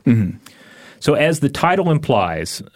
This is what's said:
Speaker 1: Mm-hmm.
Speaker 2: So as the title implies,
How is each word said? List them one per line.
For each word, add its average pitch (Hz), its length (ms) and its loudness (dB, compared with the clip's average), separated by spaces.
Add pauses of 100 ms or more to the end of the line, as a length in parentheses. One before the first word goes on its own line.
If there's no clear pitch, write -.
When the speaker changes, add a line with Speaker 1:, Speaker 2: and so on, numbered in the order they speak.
Speaker 1:
Mm-hmm. 110 300 2 (640)
Speaker 2:
So - 140 2
as 156 260 0
the 139 80 2
title 175 420 0
implies, 92 720 -2 (140)